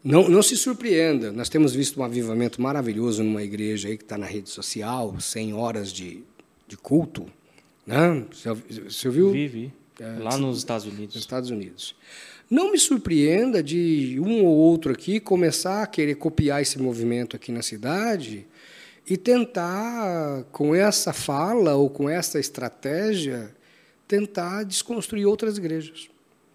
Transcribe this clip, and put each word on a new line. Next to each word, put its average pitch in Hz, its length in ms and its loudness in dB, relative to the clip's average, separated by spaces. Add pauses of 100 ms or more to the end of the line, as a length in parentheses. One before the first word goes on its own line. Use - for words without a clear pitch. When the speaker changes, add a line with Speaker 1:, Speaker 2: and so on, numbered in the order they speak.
Speaker 1:
não, 156 260 8
não 190 140 10
se 247 120 2
surpreenda, 165 760 0
nós 113 180 -6
temos 151 240 4
visto 135 260 -2
um 131 40 -2
avivamento 117 580 -2
maravilhoso 117 640 -2
numa 107 180 0
igreja 104 460 -6
aí 107 100 -6
que - 80 -18
tá 110 100 -10
na 101 120 -8
rede 98 240 -10
social, 107 680 -6
cem 110 360 -6
horas 110 360 -4
de, 90 320 -14 (440)
de 101 100 -20
culto, - 480 -2 (580)
né? 143 480 2
Você, - 220 -6 (300)
você - 240 -6
ouviu? 170 240 4
Speaker 2:
Vi, 147 160 -2
vi. 123 260 -10 (260)
Speaker 1:
É, 113 200 -12
Speaker 2:
Lá 113 180 -2
nos 131 220 -2
Estados 110 260 -6
Unidos. 104 300 -12
Speaker 1:
nos 110 80 -10
Estados 127 260 -8
Unidos. 95 460 -10 (520)
Não 349 240 2
me 381 60 2
surpreenda 190 840 2
de 147 560 0
um 208 260 4
ou 160 100 8
outro 160 380 6
aqui 202 260 -2
começar 185 600 0
a 208 60 -4
querer 147 260 -2
copiar 147 480 0
esse 139 180 -2
movimento 120 560 -2
aqui - 160 -12
na 117 120 -6
cidade 131 840 -4 (640)
e 190 60 0
tentar, 190 1400 -2
com 147 240 2
essa 196 380 4
fala 165 600 2
ou 139 140 6
com 139 200 -2
essa 165 300 -2
estratégia, 139 1160 -4 (500)
tentar 202 580 -2
desconstruir 202 600 -4
outras 208 320 2
igrejas. 160 520 -6 (460)